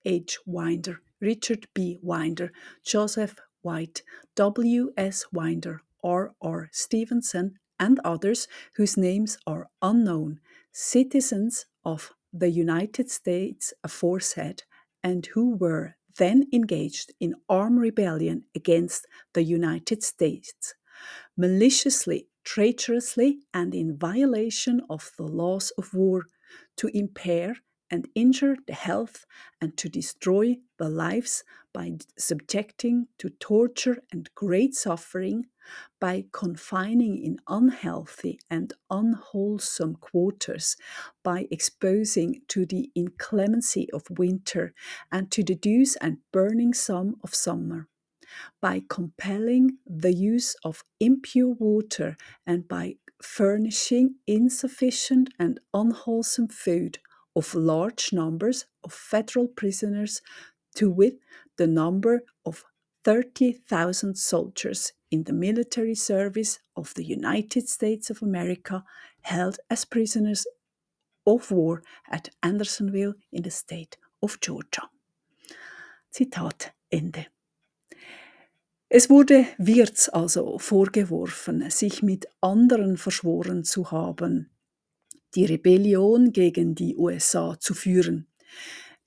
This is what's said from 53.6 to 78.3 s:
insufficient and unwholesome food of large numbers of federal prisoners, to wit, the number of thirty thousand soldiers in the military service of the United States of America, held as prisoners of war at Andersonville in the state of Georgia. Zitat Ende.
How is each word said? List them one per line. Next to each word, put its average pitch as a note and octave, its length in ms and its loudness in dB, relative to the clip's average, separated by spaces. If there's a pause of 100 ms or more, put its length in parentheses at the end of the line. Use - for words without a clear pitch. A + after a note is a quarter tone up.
insufficient B3+ 1120 2
and F3 220 -2 (120)
unwholesome A3+ 760 0
food F3 500 -2 (380)
of D#3+ 180 -2
large E3 580 0
numbers F3 540 -2 (180)
of F3 80 -16
federal A3+ 560 -2
prisoners, G#3 760 -4 (520)
to G#3 140 4
wit, G3 300 4 (380)
the E3+ 100 2
number F#3+ 560 2 (220)
of D#3+ 180 -10 (400)
thirty B3 480 2
thousand F#3 640 -2
soldiers - 760 -4 (160)
in D#3+ 160 0
the - 80 -4
military A3+ 640 -2
service G3+ 640 -2 (160)
of D#3+ 180 -12
the E3 100 -10
United G#3+ 640 -2
States A3 420 -4
of A3 120 -8
America, F#3 640 -4 (360)
held F3+ 360 -4 (120)
as A#3 140 -2
prisoners G#3+ 640 -2 (800)
of A3+ 260 4
war E3 300 2 (280)
at - 200 -10 (120)
Andersonville G3+ 720 -2 (160)
in F3 120 -8
the - 80 -8
state - 460 -12 (240)
of - 180 -4
Georgia. - 500 -8 (1200)
Zitat F#3 600 -4 (180)
Ende. D#3+ 360 -6 (1600)